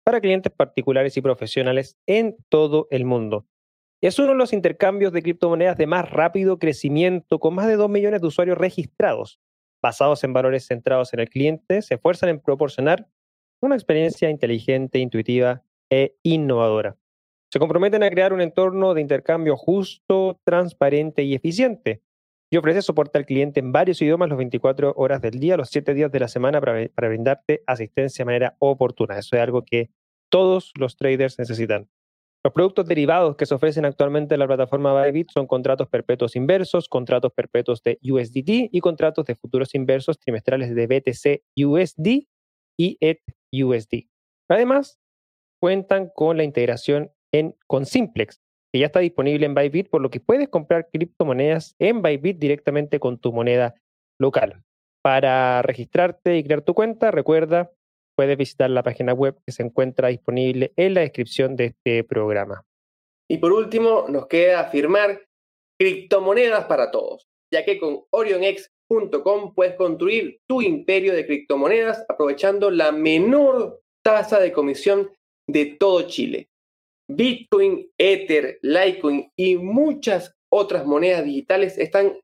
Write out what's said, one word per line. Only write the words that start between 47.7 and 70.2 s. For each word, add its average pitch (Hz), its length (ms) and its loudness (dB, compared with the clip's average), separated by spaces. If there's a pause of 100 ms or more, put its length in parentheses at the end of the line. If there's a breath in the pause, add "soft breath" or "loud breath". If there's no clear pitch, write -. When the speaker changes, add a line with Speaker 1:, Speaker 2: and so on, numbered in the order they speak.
Speaker 1:
Simplex, - 560 -4 (300)
que 127 80 0
ya 147 60 4
está 147 120 -2
disponible 147 480 0
en 143 80 -4
Bybit, 143 340 0
por 151 120 0
lo 135 100 -2
que 131 80 -10
puedes 277 300 0
comprar 165 440 -2
criptomonedas 156 840 -4
en 214 240 0
Bybit 160 360 -2
directamente 147 600 -2
con 123 200 -4
tu 120 140 -6
moneda 123 440 -2 (440)
local. 131 440 -2 (360)
Para 131 600 2
registrarte 170 760 -2
y 156 40 -2
crear 147 200 -2
tu 180 120 0
cuenta, 220 380 0
recuerda, 160 580 0 (440)
puedes 139 220 2
visitar 131 320 -2
la 127 140 0
página 123 320 -2
web 135 320 -2
que 123 60 -12
se - 100 -8
encuentra 127 460 0
disponible 127 680 -2
en 190 160 2
la 185 80 2
descripción 131 560 -2
de 123 100 0
este 117 380 -2
programa. 104 640 -4 (640)
Speaker 2:
Y 160 80 -2
por 170 140 2
último, 220 580 2
nos 143 160 -4
queda 175 340 2
afirmar 196 640 0 (580)
criptomonedas 196 840 0
para 131 240 0
todos, - 360 -6 (260)
ya 160 120 0
que 196 140 0
con 147 220 -6 (100)
orionx 196 600 0 (160)
punto 214 360 -2
com 202 320 -2
puedes 185 220 0
construir 180 720 -2